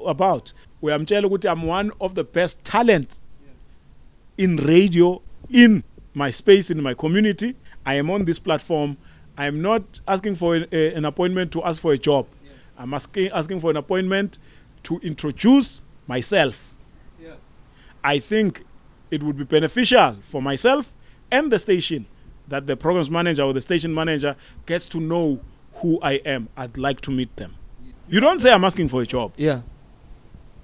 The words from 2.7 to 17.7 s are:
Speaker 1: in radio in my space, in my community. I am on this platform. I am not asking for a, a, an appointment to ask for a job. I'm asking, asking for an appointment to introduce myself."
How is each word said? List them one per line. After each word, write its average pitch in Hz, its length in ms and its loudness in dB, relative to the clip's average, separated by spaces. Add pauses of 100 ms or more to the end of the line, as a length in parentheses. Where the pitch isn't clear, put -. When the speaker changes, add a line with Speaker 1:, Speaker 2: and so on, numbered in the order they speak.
Speaker 1:
in 185 180 2
radio 175 640 4 (300)
in 240 340 8 (300)
my 139 160 -4
space, 196 400 4
in 156 120 -4
my 131 120 -4
community. 208 600 0 (300)
I 135 100 -2
am 147 160 -2
on 202 140 -2
this 165 140 -2
platform. 147 580 -2 (420)
I 143 80 -4
am 147 140 -4
not 214 480 -4
asking 190 280 -2
for 170 200 0
a, 165 160 -4
a, 160 220 0
an 151 100 -4
appointment 180 480 -2
to 165 120 -4
ask 165 180 -4
for 160 100 2
a 139 60 2
job. 139 280 0 (520)
I'm 127 160 -10
asking, 190 340 -4
asking 180 320 -6
for 165 100 0
an 156 60 -2
appointment 190 600 -2 (460)
to 170 180 -6
introduce 185 800 2 (240)
myself." 131 640 -2 (1300)